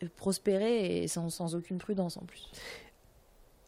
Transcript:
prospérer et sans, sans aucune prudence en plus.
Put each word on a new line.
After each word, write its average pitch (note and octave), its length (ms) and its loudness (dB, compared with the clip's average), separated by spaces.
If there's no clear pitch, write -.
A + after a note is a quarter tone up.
prospérer G3 880 4
et - 20 0
sans, E3 240 -2
sans E3 240 -2
aucune F3 240 -2
prudence F#3 380 0
en F3 80 -10
plus. - 260 -16